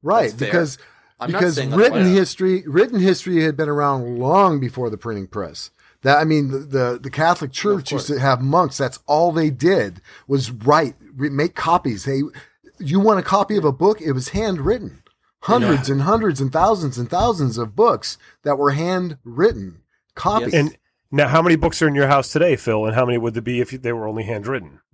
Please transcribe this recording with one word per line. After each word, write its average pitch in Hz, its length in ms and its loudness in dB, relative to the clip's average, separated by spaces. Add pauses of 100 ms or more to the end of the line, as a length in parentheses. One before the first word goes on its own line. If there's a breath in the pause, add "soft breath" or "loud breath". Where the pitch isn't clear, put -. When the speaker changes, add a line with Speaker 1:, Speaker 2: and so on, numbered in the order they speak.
Speaker 1:
Right, 175 280 2
Speaker 2:
That's 113 80 -14
fair. 123 100 -2
Speaker 1:
because, 160 280 -2 (420 soft breath)
Speaker 2:
I'm 127 120 -6
not 185 80 -2
Speaker 1:
because 175 160 2
Speaker 2:
saying 135 160 -4
Speaker 1:
written 226 280 4
Speaker 2:
otherwise. 185 180 4
Speaker 1:
history, 185 500 0
written 208 320 2
history 180 440 2
had 156 120 0
been 151 140 -2
around 139 500 -2
long 160 400 4
before 123 300 -4
the 104 80 -8
printing 101 300 -8
press. 90 420 -10 (320 soft breath)
That, 139 160 4
I 156 60 2
mean, 156 260 2
the, 135 100 -6
the, 131 440 -2
the 131 80 -10
Catholic 160 400 0 (120)
Speaker 2:
No, 208 100 0
of 185 100 -2
Speaker 1:
Church - 80 -8
used 135 160 -4
Speaker 2:
course. 143 100 -2
Speaker 1:
to 131 60 -2
have 131 180 2
monks. 165 380 2
That's 135 260 -4
all 165 260 2
they 156 200 0
did 120 500 0 (260 loud breath)
was 135 220 -2
write, 127 460 0 (200)
re-, 139 140 -4
make 143 240 -2
copies. 156 520 -2
They, 135 160 -2 (580 loud breath)
you 175 200 0
want 208 200 4
a 175 40 -4
copy 202 340 0
of 160 80 0
a 147 60 4
book? 190 300 2
It 156 120 -2
was 127 160 -4
handwritten. 185 760 -4 (380)
Hundreds 185 480 2
Speaker 2:
Yeah. 139 60 0
Speaker 1:
and 135 80 0
hundreds 190 380 0
and 135 100 -2
thousands 160 460 0
and 120 120 -6
thousands 170 500 0
of 110 160 -6
books 170 420 0 (240 soft breath)
that 143 160 -2
were 143 140 2
handwritten 151 1120 -2 (340)
copies. 208 380 -2
Speaker 2:
Yes. 160 160 4
Speaker 3:
And - 80 -16 (340)
now, 139 160 2
how 156 140 4
many 170 140 4
books 160 260 0
are 160 60 4
in 143 80 2
your 143 120 2
house 139 240 2
today, 156 240 2
Phil? 107 300 -2
And 110 100 -2
how 127 100 2
many 123 120 0
would 117 160 -2
there 113 80 -6
be 120 180 -4
if 123 120 -2
they 127 200 -6
were 110 160 -6
only 110 160 -6
handwritten? 104 560 -8 (140)